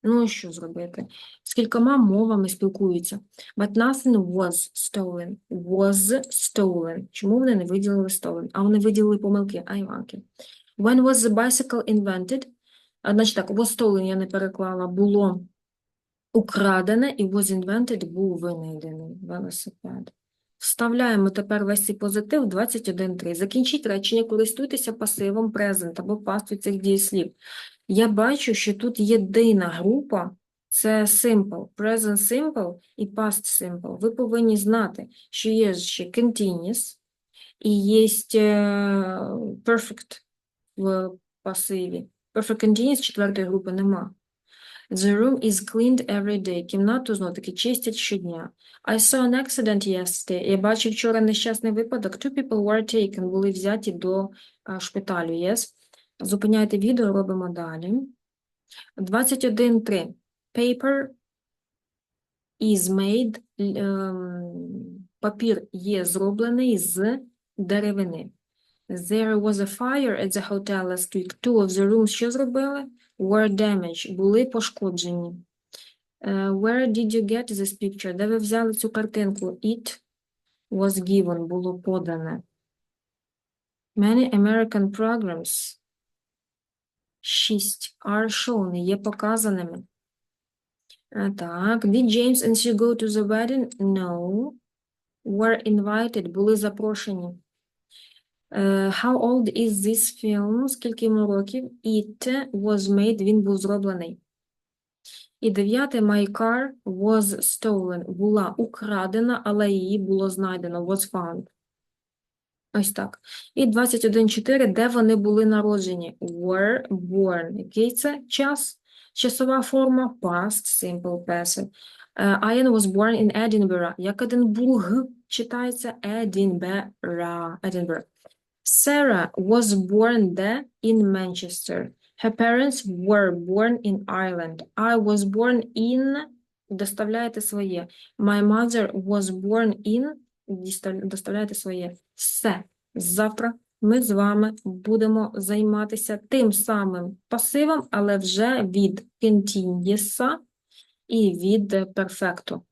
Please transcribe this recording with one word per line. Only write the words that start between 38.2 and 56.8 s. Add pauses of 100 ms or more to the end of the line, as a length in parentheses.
е, (1080)
perfect (540)
в (320)
пасиві. (280)
Perfect
continuous
четвертої
групи
нема. (760)
The
room
is
cleaned
every
day.
Кімнату
знов-таки
чистять
щодня. (380)
I
saw
an
accident
yesterday.
Я
бачив
вчора
нещасний
випадок.
Two
people
were
taken.
Були
взяті
до, (340)
а,
шпиталю.
Yes. (480)
Зупиняйте
відео,